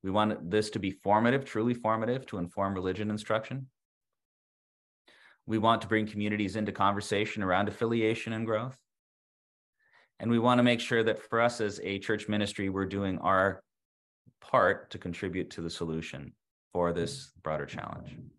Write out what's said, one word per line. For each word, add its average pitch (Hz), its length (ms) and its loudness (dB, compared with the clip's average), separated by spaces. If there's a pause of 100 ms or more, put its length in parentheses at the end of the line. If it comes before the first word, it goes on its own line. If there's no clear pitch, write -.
We 95 80 -2
want 104 400 2
this 107 200 2
to - 80 -4
be 95 120 -2
formative, 117 540 2
truly 117 300 0
formative, 113 520 -2
to 101 120 -8
inform 98 360 -2
religion 92 360 -2
instruction. 110 580 -4 (1800)
We 110 120 0
want 113 240 4
to 107 60 -10
bring 110 180 2
communities 104 500 -2
into 104 160 -2
conversation 101 720 0
around 95 260 2
affiliation 113 640 0
and 113 140 -4
growth. 113 300 -2 (1400)
And 113 120 -2
we 117 80 4
want 123 200 6
to 120 40 6
make 120 180 6
sure 117 240 2
that 110 140 2 (100)
for 117 120 2
us 120 200 2
as 104 220 -2
a 98 160 -4
church 107 300 -4
ministry, 104 400 -2
we're 95 180 -2
doing 95 320 -2
our 95 440 2 (760)
part - 500 2
to - 80 -12
contribute 90 520 -6
to 85 120 -10
the 82 80 -4
solution 80 640 -8 (400)
for 87 200 2
this - 400 -4 (100)
broader 76 240 -4
challenge. - 500 -12 (220)